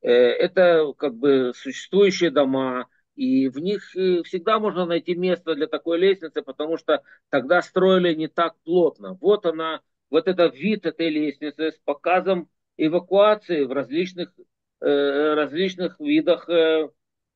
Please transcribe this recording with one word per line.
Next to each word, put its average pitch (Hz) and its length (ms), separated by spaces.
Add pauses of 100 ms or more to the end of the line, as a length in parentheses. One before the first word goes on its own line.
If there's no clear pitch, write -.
Э, 127 100
это 156 840
как 135 180
бы 131 400
существующие 190 760
дома, 131 560 (280)
и 131 340
в 123 100
них, 190 360
э, 180 280
всегда 208 360
можно 180 280
найти 170 280
место 175 400
для 151 120
такой 165 320
лестницы, 185 440
потому 151 340
что 151 260 (260)
тогда 147 320
строили 185 540
не 156 140
так 170 260 (100)
плотно. 147 560
Вот 202 240
она, 160 360 (280)
вот 160 180
это 180 200
вид 196 400
этой 165 220
лестницы 151 640
с - 120
показом 175 640 (280)
эвакуации 180 880
в 123 80
различных, 165 600 (480)
э, 143 540
различных 175 640
видах, 156 480
э, 160 400 (460)